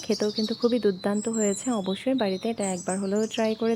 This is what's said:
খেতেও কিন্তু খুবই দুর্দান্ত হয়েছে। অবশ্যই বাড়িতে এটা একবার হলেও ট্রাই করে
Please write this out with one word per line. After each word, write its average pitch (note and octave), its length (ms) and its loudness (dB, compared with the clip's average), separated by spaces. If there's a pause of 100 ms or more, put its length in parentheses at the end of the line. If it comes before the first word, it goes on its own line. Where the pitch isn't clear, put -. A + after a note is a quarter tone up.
খেতেও G#3 320 0
কিন্তু A3 240 -2
খুবই A#3+ 240 4
দুর্দান্ত G3+ 400 0 (120)
হয়েছে। G3+ 300 0 (140)
অবশ্যই G3 420 0
বাড়িতে F#3+ 300 0
এটা A3+ 120 -2 (100)
একবার F3+ 280 -2
হলেও G3+ 200 0 (120)
ট্রাই A3 180 2 (100)
করে A3+ 140 2